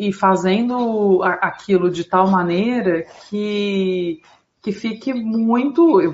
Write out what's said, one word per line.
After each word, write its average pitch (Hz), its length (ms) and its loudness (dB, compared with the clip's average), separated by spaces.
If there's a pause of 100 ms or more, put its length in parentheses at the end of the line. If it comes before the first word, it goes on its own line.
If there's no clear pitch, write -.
e, 202 40 0
e 196 40 -2
fazendo 202 1080 0
a-, 185 160 -2 (100)
aquilo 180 420 0
de 170 140 -6
tal 185 260 2
maneira 180 760 0 (240)
que, 196 920 -2 (420)
que 208 100 -6
fique 226 420 -6
muito, 233 840 2 (160)